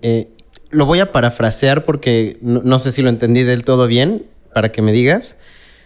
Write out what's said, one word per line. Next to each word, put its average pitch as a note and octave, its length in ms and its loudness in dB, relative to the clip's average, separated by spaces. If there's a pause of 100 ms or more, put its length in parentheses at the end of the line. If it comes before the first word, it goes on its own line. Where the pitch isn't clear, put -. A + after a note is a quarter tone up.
eh, A2+ 260 -2 (400)
lo D3+ 160 2
voy E3 140 2
a G3 140 0
parafrasear B2+ 760 0
porque A#2 560 -2
no, A#2+ 200 0
no B2+ 160 2
sé B2+ 140 -2
si C#3 80 -4
lo B2+ 80 2
entendí A#2+ 360 2
del B2 200 -2
todo B2+ 220 2
bien, C#3 400 0 (260)
para A2 180 -2
que A2+ 120 -4
me G#2+ 100 2
digas. C3+ 460 0 (480)